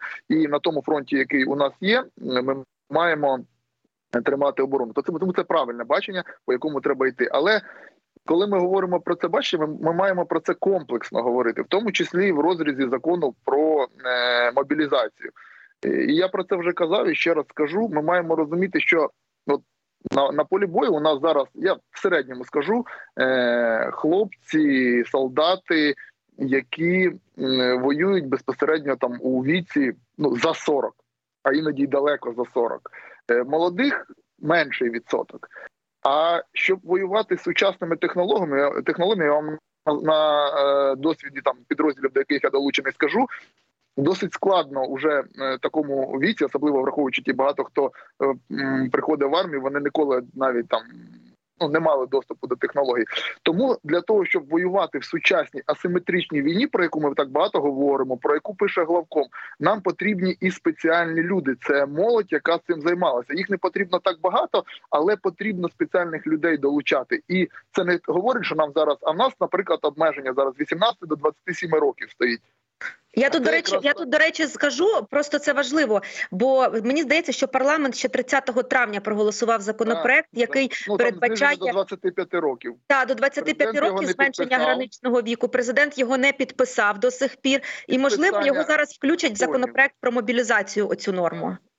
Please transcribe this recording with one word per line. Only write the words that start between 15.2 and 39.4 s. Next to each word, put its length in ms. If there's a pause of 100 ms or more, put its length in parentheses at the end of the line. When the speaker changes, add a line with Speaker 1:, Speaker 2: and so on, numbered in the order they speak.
Speaker 1:
Е, 200
і 100
я 120
про 160
це 120
вже 160
казав 380
і 60
ще 180
раз 160
скажу: 440
ми 80
маємо 340
розуміти, 440
що 300 (380)
от 140 (500)
на, 200
на 120
полі 220
бою 280
у 60
нас 220
зараз, 320
я 200
в 60 (140)
середньому 520
скажу, 400 (340)
е, 720
хлопці, 1120
солдати, 920 (420)
які, 760 (280)
м, 420
воюють 460
безпосередньо 680
там 260
у 220
віці, 500 (240)
ну, 200
за 160
сорок, 420 (480)
а 100
іноді 300
й 40
далеко 500
за 60 (100)
сорок. 380 (400)
Е, 120
молодих 680 (280)
менший 500
відсоток. 580 (560)
А 380 (120)
щоб 300
воювати 540
з 40
сучасними 540
технологіями, 840
технологіями, 440
я 80
вам 240 (280)